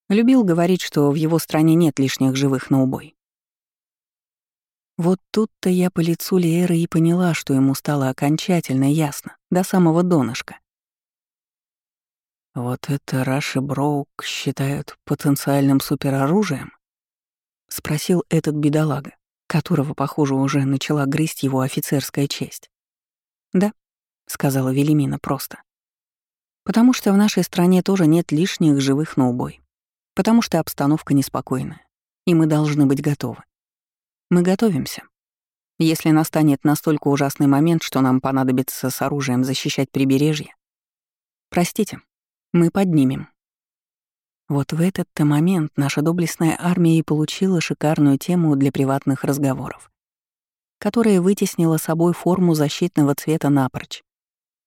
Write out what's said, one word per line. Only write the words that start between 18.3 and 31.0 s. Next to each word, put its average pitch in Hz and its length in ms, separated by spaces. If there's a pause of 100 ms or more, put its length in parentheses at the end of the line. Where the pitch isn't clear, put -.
бедолага, 151 640 (320)
которого, 151 480
похоже, 139 400
уже 135 280
начала 139 440
грызть 156 340
его 131 200
офицерская 139 640
честь. - 420 (840)
«Да», — 202 220 (540)
сказала 131 440
Велимина 143 460
просто. - 460 (1000)
«Потому 233 300
что - 180
в 196 60
нашей 208 260
стране 180 380
тоже 190 240
нет 165 260
лишних 151 480
живых 139 380
на 131 100
убой. 127 320 (540)
Потому 214 300
что - 160
обстановка 147 560